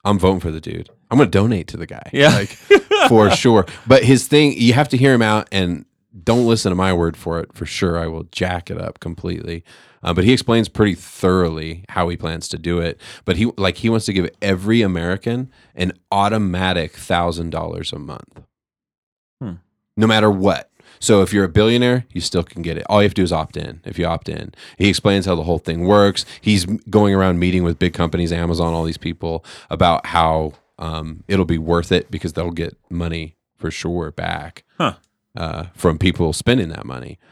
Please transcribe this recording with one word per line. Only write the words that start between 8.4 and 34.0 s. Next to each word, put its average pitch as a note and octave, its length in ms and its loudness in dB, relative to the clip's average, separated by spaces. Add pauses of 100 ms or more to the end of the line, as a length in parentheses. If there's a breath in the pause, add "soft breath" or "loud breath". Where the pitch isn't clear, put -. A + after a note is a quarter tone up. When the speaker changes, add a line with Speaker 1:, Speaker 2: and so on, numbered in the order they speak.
Speaker 1:
it E2+ 80 -8
up E2+ 220 -10
completely. E2+ 640 -10 (400 soft breath)
Uh, F2 100 0
but F#2 120 2
he B2 80 8
explains A2+ 340 2
pretty G2+ 280 2
thoroughly E2 920 -2
how F2 200 -2
he F2 80 -6
plans E2 320 -8
to E2 80 -10
do E2+ 220 -4
it. E2+ 200 -6 (240 loud breath)
But F2+ 140 -2
he, A2 80 0 (120)
like, F#2+ 200 -2
he A2+ 120 -2
wants A2+ 180 0
to G#2 60 -4
give F2+ 160 0 (120)
every G2+ 400 0
American G2 680 -4 (260 soft breath)
an F2+ 180 -4 (180)
automatic F#2 800 -2
thousand E2+ 600 -4
dollars E2 420 -10
a D2 60 -12
month. - 420 -18 (1000)
Speaker 2:
Hmm. G2+ 120 -12 (420)
Speaker 1:
No A2 120 2
matter G#2+ 240 4
what. F#2+ 380 0 (300 soft breath)
So G#2 220 4
if F2+ 100 0
you're G2+ 120 2
a F2+ 60 0
billionaire, A#2+ 640 2
you F2 100 -8
still F2 220 -4
can E2+ 200 -12
get E2 140 -6
it. - 120 -10
All G#2 120 4
you G#2 40 6
have G2 80 2
to G2 80 0
do - 20 4
is E2 80 0
opt D#2 240 -4
in. E2 300 -12
If - 140 -10
you E2+ 60 -2
opt E2 240 -6
in, D2+ 240 -12 (260 loud breath)
he G2+ 100 4
explains G2 380 2
how F2+ 80 2
the D#2+ 80 -4
whole E2 160 -2
thing E2+ 260 -4
works. G2+ 400 4 (160 loud breath)
He's G2 260 0
m-, G#2+ 120 -4 (100)
going G2+ 240 4
around F#2+ 240 2
meeting F2+ 260 0
with E2+ 140 -2
big F2+ 160 0
companies, E2+ 400 -2
Amazon, E2+ 400 -2
all E2 100 -4
these E2 140 -6
people, E2 480 -8 (240 loud breath)
about E2+ 380 0
how, D#2+ 460 0 (260)
um, D#2+ 480 -10
it'll F#2+ 180 0
be E2 140 -2
worth E2+ 320 -2
it F2+ 180 0
because D#2+ 240 -8
they'll F2 160 -6
get E2+ 260 -8 (140)
money E2 460 -8 (220)
for D#2+ 120 -8
sure E2+ 400 -6